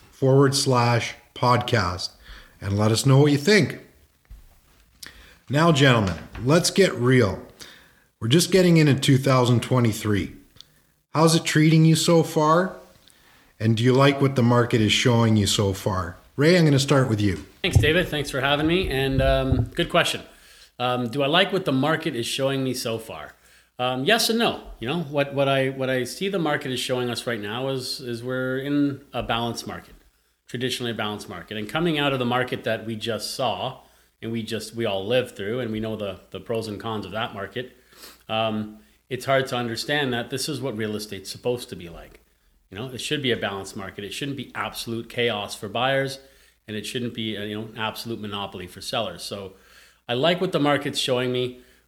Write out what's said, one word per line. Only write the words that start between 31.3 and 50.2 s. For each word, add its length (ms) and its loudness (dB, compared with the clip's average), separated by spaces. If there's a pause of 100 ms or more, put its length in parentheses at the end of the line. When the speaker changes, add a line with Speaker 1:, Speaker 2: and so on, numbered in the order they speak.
Speaker 2:
And 120 -8
coming 300 0
out 140 2
of 80 -2
the 40 0
market 380 0
that 240 -4
we 80 -6
just 400 -6
saw, 460 -4 (420)
and 80 -8
we 140 -6
just, 320 -10
we 100 -4
all 180 -4
lived 300 0
through, 240 -6
and 140 -6
we 80 -4
know 160 -6
the, 240 -8 (100)
the 80 -14
pros 300 -6
and 100 -8
cons 260 -8
of 60 -14
that 240 -6
market, 420 -10 (520)
um, 500 -2 (320)
it's 140 -8
hard 240 0
to 80 -4
understand 560 -4
that 180 -6
this 180 -6
is 120 -8
what 160 -6
real 180 -4
estate's 340 -10
supposed 420 -6
to 40 -10
be 140 -14
like. 320 -20 (500)
You 80 -12
know, 120 -10
it 100 -12
should 220 -4
be 100 2
a 40 2
balanced 400 -6
market. 280 -12
It 100 -10
shouldn't 220 -8
be 180 -12
absolute 540 -8
chaos 480 -2
for 120 -12
buyers, 520 -2 (480)
and 80 -8
it 100 -10
shouldn't 260 -6
be, 240 -6
uh, 60 -8
you 180 -8
know, 60 -10
an 120 -16
absolute 420 -8
monopoly 480 -10
for 120 -18
sellers. 440 -6
So 300 -12 (540)
I 60 -2
like 260 2